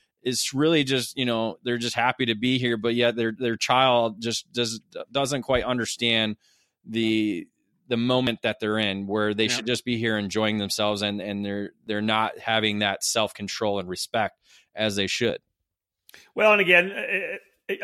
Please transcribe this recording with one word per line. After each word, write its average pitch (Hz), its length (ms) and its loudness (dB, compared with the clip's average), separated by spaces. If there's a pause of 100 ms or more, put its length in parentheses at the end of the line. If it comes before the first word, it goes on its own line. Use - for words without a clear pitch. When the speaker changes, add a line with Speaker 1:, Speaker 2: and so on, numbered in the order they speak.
(220)
Speaker 1:
is 123 320 -2
really 151 300 4
just, 131 320 -2
you 135 80 0
know, 113 380 -2
they're 120 160 -2
just 117 180 -4
happy 123 300 0
to 113 80 2
be 127 240 0
here, 120 180 0
but 117 180 0
yet 120 220 2
their, 113 200 0
their 120 200 0
child 120 640 2
just 113 320 -6
does, 113 280 -2 (300)
doesn't 135 320 -2
quite 127 220 0
understand 113 720 0 (480)
the, 110 600 0 (420)
the 120 80 -2
moment 123 460 0
that 110 160 -2
they're 107 200 0
in, 98 280 -2
where 107 280 0
they 110 100 2
Speaker 2:
Yeah. 107 60 2
Speaker 1:
should 120 160 -4
just 120 180 -2
be 120 140 -2
here 113 180 0
enjoying 107 420 0
themselves, 104 440 -2
and, 101 180 -2
and 101 240 -6
they're, 101 260 -6 (160)
they're 104 160 -2
not 110 360 0
having 107 420 0
that 101 240 -2
self-control 104 760 -2
and 90 80 -8
respect 98 500 -4 (360)
as 107 220 -2
they 98 100 0
should. 113 320 -2 (960)
Speaker 2:
Well, 214 180 6
and 208 80 6
again, 180 320 6
uh, 196 800 -8
uh, - 120 -6